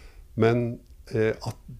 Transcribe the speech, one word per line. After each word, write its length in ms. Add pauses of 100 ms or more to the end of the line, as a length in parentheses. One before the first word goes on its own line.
(360)
Men, 300 (420)
eh, 240 (160)
at 140 (180)